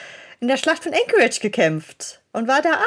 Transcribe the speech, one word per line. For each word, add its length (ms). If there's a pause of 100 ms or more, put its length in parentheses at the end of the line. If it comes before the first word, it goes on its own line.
(400)
in 80
der 100
Schlacht 260
von 100
Anchorage 480
gekämpft 800 (100)
und 160
war 140
der 240